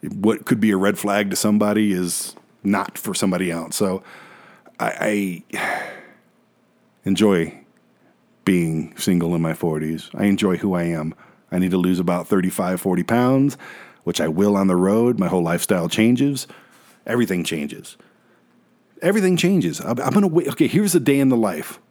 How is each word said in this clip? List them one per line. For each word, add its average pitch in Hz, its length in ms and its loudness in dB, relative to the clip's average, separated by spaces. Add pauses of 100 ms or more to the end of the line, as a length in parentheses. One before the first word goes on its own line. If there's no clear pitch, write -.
what 101 440 0
could 120 140 0
be 107 120 4
a 98 60 4
red 98 220 2
flag 101 300 0
to 95 80 -4
somebody 104 560 2
is 90 420 -4 (300)
not 98 320 -2
for - 160 -8
somebody 90 360 0
else. 82 280 -6
So 95 260 -2 (760)
I, 101 680 -2 (100)
I - 380 -6 (340)
<sighs> - 800 -20
enjoy 92 560 2 (840)
being 82 540 0
single 87 380 0
in 82 60 0
my 80 120 0
forties. 78 600 -4
I - 120 -2
enjoy 98 320 2
who 98 160 -2
I 87 100 -2
am. 80 320 -4 (340)
I 90 100 -2
need 90 120 0
to 92 60 0
lose 90 200 0
about 87 300 -2
thirty-five, 92 540 -2
forty 90 220 -2
pounds, 131 540 2 (460)
which - 160 -4
I 80 80 -2
will 98 300 2
on 98 100 2
the 92 80 4
road. 113 420 2
My 92 120 0
whole 90 140 0
lifestyle 85 440 0
changes. 127 580 0 (640)
Everything 95 380 -2
changes. - 500 -8 (1040)
Everything 185 360 2
changes. 170 420 2
I'm, 120 220 -4
I'm 131 120 -2
gonna 196 140 4
wait. 170 220 0
Okay, - 180 2
here's 202 240 2
the 180 80 4
day 139 200 2
in 135 100 4
the 127 80 4
life 95 420 -2 (120)